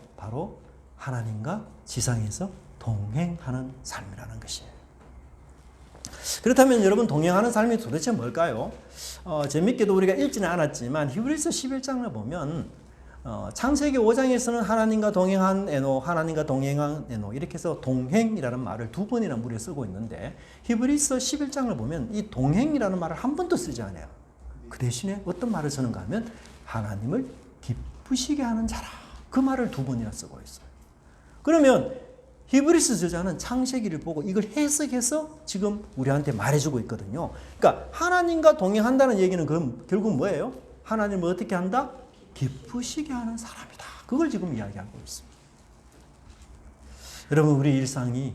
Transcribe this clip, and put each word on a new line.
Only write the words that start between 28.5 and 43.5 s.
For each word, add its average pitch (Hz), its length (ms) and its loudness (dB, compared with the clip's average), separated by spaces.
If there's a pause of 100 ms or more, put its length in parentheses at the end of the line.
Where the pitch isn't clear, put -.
자라." - 200 -6 (420)
그 - 100 0
말을 262 320 2
두 135 140 -4
번이나 117 260 -4
쓰고 71 320 -14
있어요. - 220 -20 (800)
그러면 277 500 6 (540)
히브리서 285 500 6
저자는 170 420 -2
창세기를 247 600 -2
보고 151 220 -4
이걸 190 220 0
해석해서 294 1040 0
지금 208 380 -2 (120)
우리한테 139 380 0
말해주고 131 480 2
있거든요. 107 500 -6 (260)
그러니까 - 340 4
하나님과 339 640 4
동행한다는 220 600 4
얘기는 180 260 4
그럼 147 420 -2
결국 190 300 2
뭐예요? 185 360 0 (300)
하나님을 202 500 0
어떻게 - 220 -4
한다? 190 340 0 (460)
기쁘시게 247 800 -6
하는 233 240 -4
사람이다. - 460 -16 (240)